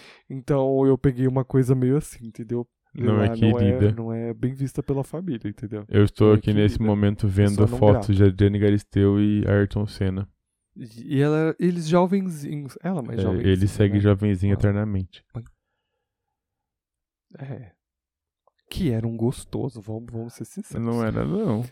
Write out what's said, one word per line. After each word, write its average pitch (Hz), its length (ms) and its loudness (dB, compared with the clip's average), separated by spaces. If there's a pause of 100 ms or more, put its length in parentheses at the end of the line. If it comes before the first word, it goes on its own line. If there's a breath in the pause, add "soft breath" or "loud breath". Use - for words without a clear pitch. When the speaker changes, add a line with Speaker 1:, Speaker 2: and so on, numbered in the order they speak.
(280 soft breath)
Speaker 1:
Então 135 560 0
eu 135 140 6
peguei 131 300 0
uma 127 160 0
coisa 131 300 2
meio 127 220 2
assim, - 300 -8
entendeu? 117 400 -8 (280)
Speaker 2:
Não 107 280 0
é 104 40 2
Speaker 1:
Ela 113 100 -2
não 113 120 4
é, 110 40 4 (100)
Speaker 2:
querida. 107 300 4
Speaker 1:
não 113 200 -6
é 117 220 -4
bem 123 200 -4
vista 135 280 -6
pela 135 220 -4
família, 151 440 -8
entendeu? 104 400 -10
Speaker 2:
Eu 101 160 4
estou 107 240 2
Speaker 1:
Não 107 60 6
é 107 40 6
Speaker 2:
aqui 104 140 -2
nesse 104 260 2
Speaker 1:
querida. 110 120 0
Speaker 2:
momento 104 380 0
vendo 101 220 2
Speaker 1:
Pessoa 104 200 2
não 120 80 -6
Speaker 2:
fotos 107 300 4
Speaker 1:
grata. 101 60 2
Speaker 2:
de 98 100 6
Adriane 101 340 4
Galisteu 101 640 2
e 104 280 0
Ayrton 101 380 0
Senna. 95 420 -4 (480)
Speaker 1:
E, 120 400 -10
e 139 60 2
ela, 156 380 0
eles 175 260 -2
jovenzinhos, 165 960 -2
ela 185 200 -6
mais 104 180 -6
Speaker 2:
É, - 20 0
Speaker 1:
jovenzinha, 92 300 0
Speaker 2:
ele 92 160 2
segue 101 260 2
Speaker 1:
né? 101 60 2
Speaker 2:
jovenzinho 98 520 2
Speaker 1:
Ah. 98 60 0
Speaker 2:
eternamente. 101 680 -2 (2250)
Speaker 1:
É. 127 340 -16 (1000)
Que 170 200 -4
era 110 160 -2
um 113 100 -6
gostoso, 117 640 -6
vamos, 113 300 -12
vamos 117 240 -12
ser - 100 -12
sinceros. - 400 -10
Speaker 2:
Não 117 200 -2
era, 110 200 -2
não. 151 480 -2